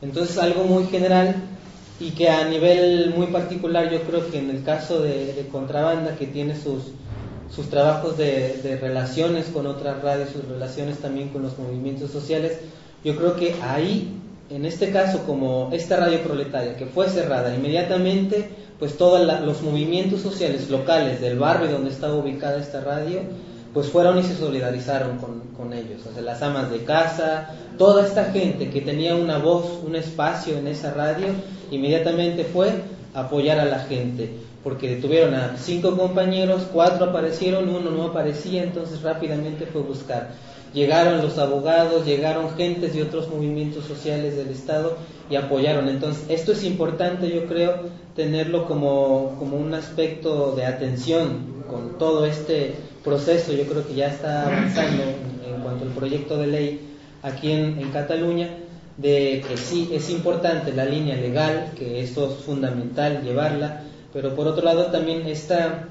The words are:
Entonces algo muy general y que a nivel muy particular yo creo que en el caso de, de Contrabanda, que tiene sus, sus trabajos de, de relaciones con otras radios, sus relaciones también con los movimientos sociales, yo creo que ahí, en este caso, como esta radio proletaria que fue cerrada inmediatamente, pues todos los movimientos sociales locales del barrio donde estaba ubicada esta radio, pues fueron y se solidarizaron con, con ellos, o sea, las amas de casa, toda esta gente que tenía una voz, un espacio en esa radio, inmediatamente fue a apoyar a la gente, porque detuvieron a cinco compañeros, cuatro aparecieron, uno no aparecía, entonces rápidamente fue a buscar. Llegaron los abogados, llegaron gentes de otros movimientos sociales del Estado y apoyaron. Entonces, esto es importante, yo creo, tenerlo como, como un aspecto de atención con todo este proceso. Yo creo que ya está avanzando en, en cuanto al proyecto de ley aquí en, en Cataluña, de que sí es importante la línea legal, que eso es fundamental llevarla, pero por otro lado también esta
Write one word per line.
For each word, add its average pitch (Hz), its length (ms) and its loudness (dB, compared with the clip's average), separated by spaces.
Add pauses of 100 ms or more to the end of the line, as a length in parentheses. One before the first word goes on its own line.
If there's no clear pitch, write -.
Entonces 165 380 -2
algo 175 240 4
muy 185 220 4
general 185 500 4 (640)
y 165 120 -8
que 170 180 6
a 160 200 4
nivel 175 640 6
muy 180 120 2
particular 175 640 0
yo 160 100 0
creo 165 300 -2
que 156 80 -4
en 135 100 -4
el 131 140 -4
caso 156 400 0
de, 135 300 -2
de 135 180 -6
Contrabanda, 151 640 -2
que 143 100 -6
tiene 151 300 -4
sus, 135 260 -4 (760)
sus 147 140 -8
trabajos 151 480 2
de, 135 460 0
de 135 140 -2
relaciones 135 760 0
con 143 140 -2
otras 139 340 -4
radios, 143 280 0
sus 135 200 -10
relaciones 135 480 -6
también 139 320 -6
con 139 140 -6
los 131 160 -6
movimientos 135 500 -6
sociales, 156 440 -2 (500)
yo 151 120 0
creo 170 200 2
que 175 260 0
ahí, 147 580 -2 (300)
en 143 160 -6
este 170 240 0
caso, 190 380 2
como 131 460 0
esta 170 240 0
radio 170 260 4
proletaria 135 520 -2
que 131 120 -8
fue 185 200 2
cerrada 131 460 0
inmediatamente, 185 960 2 (280)
pues 143 200 -4
todos 180 240 8 (240)
los 147 160 0
movimientos 170 580 0
sociales 151 500 -2
locales 135 520 2
del 123 180 0
barrio 160 320 4
donde 135 200 0
estaba 147 220 -2
ubicada 143 460 -2
esta 143 220 -8
radio, 151 400 -2 (520)
pues 143 140 0
fueron 175 320 6
y 180 40 4
se 180 120 0
solidarizaron 127 800 -2
con, 117 260 -8 (120)
con 120 160 -10
ellos, 113 340 -10
o 110 80 -12
sea, 120 80 -10
las 120 200 -4
amas 139 280 -2
de 117 140 -4
casa, 160 720 0 (220)
toda 202 280 10
esta 196 280 2
gente 151 360 0
que 139 120 -2
tenía 156 340 0
una 165 220 0
voz, 170 500 2
un 160 80 -4
espacio 156 640 -2
en 143 100 -4
esa 147 260 -6
radio, 156 340 0 (440)
inmediatamente 165 720 2
fue 185 260 2 (440)
a 135 80 -6
apoyar 147 380 2
a 147 60 4
la 135 140 0
gente, 123 520 -4 (300)
porque 131 280 -6
detuvieron 139 460 4
a 123 220 -2
cinco 175 380 0
compañeros, 185 680 2 (100)
cuatro 180 320 6
aparecieron, 180 640 0
uno 170 220 -2
no 160 120 0
aparecía, 165 580 -2
entonces 165 400 -6
rápidamente 156 680 -4
fue 151 140 -4
a 135 40 -2
buscar. 131 460 -6 (420)
Llegaron 160 480 6
los 151 160 0
abogados, 160 680 4
llegaron 156 520 0
gentes 175 360 0
de 151 100 0
otros 156 260 -4
movimientos 151 560 -4
sociales 147 500 -4
del 135 140 -4
Estado 156 480 -2 (320)
y 139 80 0
apoyaron. 139 500 2
Entonces, 135 400 -2
esto 165 240 0
es 196 140 2
importante, 175 680 0
yo 165 120 0
creo, 175 300 2 (380)
tenerlo 156 540 0
como, 139 720 2
como 143 160 -4
un 156 180 -2
aspecto 156 800 0
de 127 120 -2
atención 131 1040 -2
con 120 280 -8
todo 156 280 4
este 147 480 0 (320)
proceso. 151 480 2
Yo 143 100 2
creo 147 240 -2
que 131 80 -6
ya 139 120 2
está 147 400 -2
avanzando 151 560 2
en, 131 520 -6
en 123 60 -6
cuanto 123 240 -4
al 131 60 -4
proyecto 139 460 -4
de 147 100 0
ley 147 320 -2 (440)
aquí 143 300 -2
en, 156 260 0
en 135 120 -6
Cataluña, 170 580 0 (480)
de 139 500 2
que 127 80 -4
sí 165 380 -2
es 151 160 -2
importante 165 640 0
la 131 100 0
línea 143 320 0
legal, 156 640 0
que 123 240 -4
eso 135 360 -2
es - 60 -14
fundamental 135 800 -2
llevarla, 147 600 -2 (280)
pero 131 240 -4
por 147 120 0
otro 160 180 2
lado 170 220 6
también 165 380 0
esta 160 640 -2